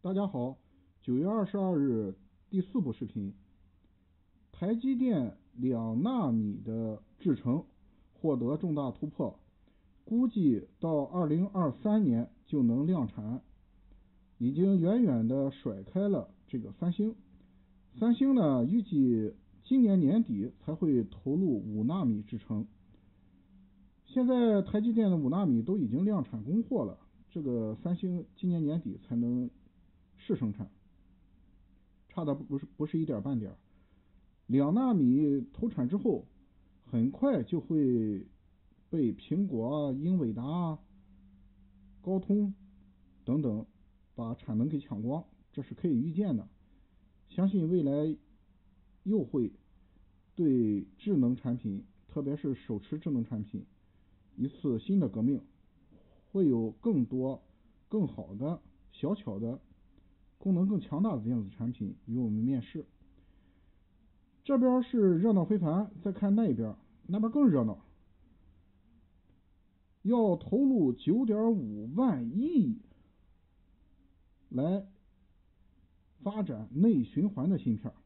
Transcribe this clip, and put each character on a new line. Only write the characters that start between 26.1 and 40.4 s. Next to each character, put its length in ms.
产 220
供 180
货 220
了， 120
这 100
个 420
三 140
星 280
今 120
年 140
年 180
底 220
才 140
能 320
试 140
生 160
产， 180
差 160
的 100
不 220
是， 80
不 100
是 140
一 60
点 160
半 180
点 120
儿。 60
两 260
纳 200
米 600
投 160
产 180
之 100
后， 280
很 240
快 340
就 160
会 680
被 240
苹 340
果 400
啊、 60
英 240
伟 160
达 100